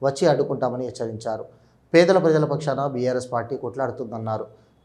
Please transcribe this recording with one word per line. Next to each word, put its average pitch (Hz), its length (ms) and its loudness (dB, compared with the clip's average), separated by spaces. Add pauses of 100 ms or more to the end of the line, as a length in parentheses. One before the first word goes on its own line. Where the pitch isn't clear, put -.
వచ్చి 135 240 2
అడ్డుకుంటామని 131 580 0
హెచ్చరించారు. 113 600 -8 (480)
పేదల 175 240 8
ప్రజల 156 280 4
పక్షాన 143 420 -2
బీఆర్ఎస్ 127 460 -2
పార్టీ 120 240 -4
కొట్లాడుతుందన్నారు. 117 1080 -8 (200)